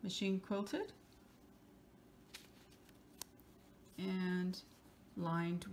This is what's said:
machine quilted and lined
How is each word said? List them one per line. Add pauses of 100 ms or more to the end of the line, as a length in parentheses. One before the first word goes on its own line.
machine
quilted (3000)
and (560)
lined